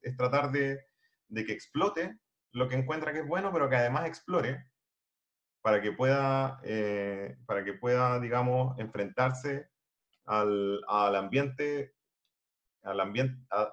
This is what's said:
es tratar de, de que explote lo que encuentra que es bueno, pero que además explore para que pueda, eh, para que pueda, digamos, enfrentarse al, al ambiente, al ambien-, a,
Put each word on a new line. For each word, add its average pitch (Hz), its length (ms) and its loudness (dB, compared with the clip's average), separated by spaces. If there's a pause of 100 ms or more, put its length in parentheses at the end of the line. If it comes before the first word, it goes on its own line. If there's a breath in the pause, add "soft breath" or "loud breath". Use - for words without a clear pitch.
es 131 160 -8
tratar 135 340 2
de, 139 280 0 (480)
de 110 180 -6
que 107 80 -4
explote 175 640 -2 (360)
lo 127 140 0
que 127 80 -2
encuentra 151 380 -2
que 156 60 -4
es 147 80 -6
bueno, 190 260 -2
pero 143 160 2
que 131 60 2
además 127 320 2
explore 147 580 -4 (960)
para 107 180 6
que 104 120 -2
pueda, 135 720 2
eh, 101 840 -2
para 98 180 -2
que 98 100 -4
pueda, 123 460 2
digamos, 127 600 0
enfrentarse 127 920 -2 (560)
al, 101 640 2
al 101 280 4
ambiente, 139 800 -2 (880)
al 98 160 -4
ambien-, 120 520 -2
a, 104 220 0